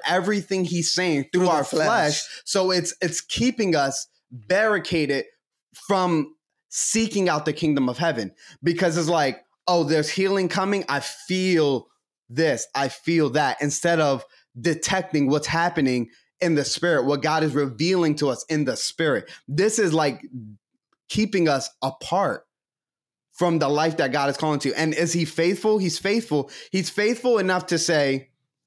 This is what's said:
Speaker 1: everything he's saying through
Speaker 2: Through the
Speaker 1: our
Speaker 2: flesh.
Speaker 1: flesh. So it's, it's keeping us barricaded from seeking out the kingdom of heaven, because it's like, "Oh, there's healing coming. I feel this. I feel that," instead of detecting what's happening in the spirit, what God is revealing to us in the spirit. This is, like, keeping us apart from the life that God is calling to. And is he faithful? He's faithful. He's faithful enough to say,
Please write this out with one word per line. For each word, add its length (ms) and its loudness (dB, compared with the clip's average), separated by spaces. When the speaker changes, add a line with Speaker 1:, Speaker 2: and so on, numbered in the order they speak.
Speaker 1:
everything 580 0
he's 280 -2
saying 300 0
through 80 2
Speaker 2:
Through 60 4
the 60 4
Speaker 1:
our 120 2
Speaker 2:
flesh. 240 0
Speaker 1:
flesh. 560 0
So 260 0
it's, 300 0
it's 200 -2
keeping 540 0
us 320 0
barricaded 920 0
from 640 0
seeking 600 0
out 180 0
the 60 0
kingdom 360 0
of 100 -4
heaven, 320 -2
because 340 0
it's 120 0
like, 320 0
"Oh, 160 4
there's 260 0
healing 400 0
coming. 400 -2
I 120 -2
feel 880 0
this. 380 0
I 120 0
feel 420 0
that," 300 0
instead 380 0
of 260 0
detecting 680 0
what's 200 0
happening 600 0
in 140 2
the 100 2
spirit, 400 0
what 180 0
God 200 0
is 120 0
revealing 600 0
to 140 0
us 180 -6
in 160 0
the 120 -2
spirit. 520 -2
This 320 0
is, 140 2
like, 300 0
keeping 400 0
us 200 0
apart 640 -2
from 260 2
the 100 2
life 300 0
that 120 0
God 200 0
is 80 -4
calling 220 0
to. 120 -2
And 220 0
is 180 -2
he 140 0
faithful? 520 0
He's 200 -2
faithful. 520 -2
He's 160 -2
faithful 500 2
enough 280 0
to 120 0
say, 520 0